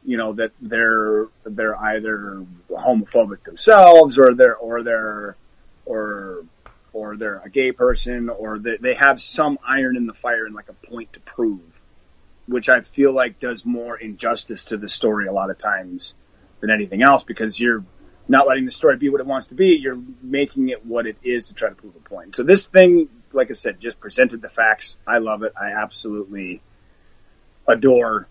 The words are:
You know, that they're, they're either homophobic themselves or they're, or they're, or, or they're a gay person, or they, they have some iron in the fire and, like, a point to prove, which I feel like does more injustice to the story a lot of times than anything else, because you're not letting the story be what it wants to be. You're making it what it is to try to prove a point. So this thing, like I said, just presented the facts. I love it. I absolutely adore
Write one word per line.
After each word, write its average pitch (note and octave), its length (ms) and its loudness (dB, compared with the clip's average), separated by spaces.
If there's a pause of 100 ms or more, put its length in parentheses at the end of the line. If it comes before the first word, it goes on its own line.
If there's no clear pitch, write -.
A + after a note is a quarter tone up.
You B2 120 -4
know, A2 180 -6
that A2+ 180 -6 (100)
they're, A2 640 0 (180)
they're G#2+ 320 -6
either G#2 680 -8 (240)
homophobic G#2+ 720 -2
themselves E3+ 760 8
or B2+ 160 8
they're, B2 220 6
or A#2 260 -8
they're, G#2+ 540 -6 (480)
or, G2+ 600 -10 (500)
or G#2+ 240 -12
they're G#2 260 -8
a G2+ 60 -20
gay C3 220 0
person, B2 580 -2
or G#2+ 280 -10
they, A2 200 -8
they B2 160 -2
have C3+ 260 2
some D3 460 -4
iron C3 320 -2
in A#2+ 80 -6
the G#2+ 80 -12
fire A#2 320 -6
and, G#2+ 80 -16
like, G#2 160 -20
a - 160 -20
point A2+ 260 -18
to - 80 -20
prove, G#2+ 400 -6 (840)
which B2 240 -4
I B2 100 4
feel C#3 320 0
like B2+ 280 -4
does A#2+ 260 -8
more A#2 320 -8
injustice A2 680 -8
to A2 120 -8
the G2+ 100 -12
story G#2 380 -2
a F#2+ 60 -8
lot G2 180 -4
of F#2+ 80 -10
times F#2+ 560 -8 (460)
than G#2+ 100 -4
anything G#2 320 -2
else, C3+ 200 6
because A2 380 -8
you're A#2 240 -2 (440)
not C3+ 200 4
letting C3 160 0
the B2+ 80 -10
story C#3 240 0
be C#3 140 -4
what C#3 100 -2
it C3 60 -8
wants C3+ 220 -8
to C3 60 -20
be. F3+ 240 4
You're C3 200 -6 (240)
making C3+ 480 -4
it A#2 160 -12
what A#2 200 -6
it G#2+ 160 -12
is A#2+ 260 -6
to G2+ 60 -20
try A2 140 -6
to G2 60 -10
prove G2+ 200 -20
a - 140 -20
point. F#2 260 -18
So B2 100 -6
this F#3 220 4
thing, F3 440 6 (240)
like B2+ 160 0
I B2 40 -10
said, G#2 240 -10
just A#2 220 -14
presented A#2 400 -2
the G#2+ 80 -18
facts. - 480 -2 (100)
I A#2 120 0
love G#2+ 240 -4
it. A2 180 -6
I G2+ 120 -8
absolutely G2+ 880 -10 (1040)
adore A#2 640 2